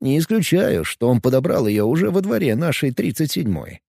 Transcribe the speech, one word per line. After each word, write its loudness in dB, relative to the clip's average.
Не 0
исключаю, 0
что -2
он 4
подобрал 2
ее 2
уже 0
во 0
дворе 0
нашей -2
тридцать -2
седьмой. -4